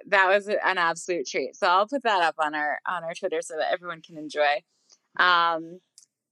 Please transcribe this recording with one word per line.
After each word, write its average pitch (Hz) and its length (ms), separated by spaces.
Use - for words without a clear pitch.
that 190 220
was 196 180
an 190 320
absolute 170 480
treat. 143 300
So 202 100
I'll 190 220
put 269 160
that 202 180
up 160 160
on 151 160
our, 147 320
on 175 160
our 165 120
Twitter 170 280
so 165 160
that - 140
everyone 175 280
can 165 160
enjoy. 147 460
Um, 170 640